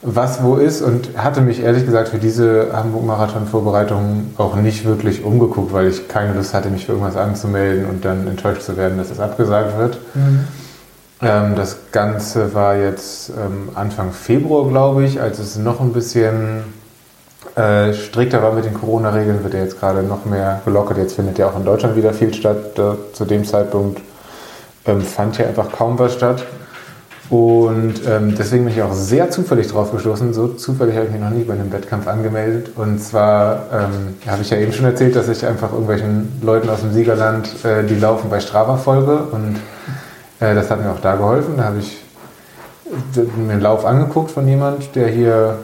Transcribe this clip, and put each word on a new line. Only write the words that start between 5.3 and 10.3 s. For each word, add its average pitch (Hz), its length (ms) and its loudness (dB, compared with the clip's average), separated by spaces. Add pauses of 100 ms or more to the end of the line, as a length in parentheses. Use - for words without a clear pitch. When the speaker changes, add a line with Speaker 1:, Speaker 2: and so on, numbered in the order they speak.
Speaker 1:
weil 95 140 4
ich - 200 -2
keine 104 260 -2
Lust 98 200 -4
hatte, 98 160 -2
mich 95 160 -4
für - 60 -4
irgendwas 101 260 -2
anzumelden 98 680 0
und 95 200 -6
dann 95 220 -2
enttäuscht 98 340 -2
zu 92 160 -8
werden, 92 200 0
dass 92 120 -4
es - 100 -10
abgesagt 104 600 0
wird. 120 180 0 (160)
Speaker 2:
Mhm. 139 260 4 (840)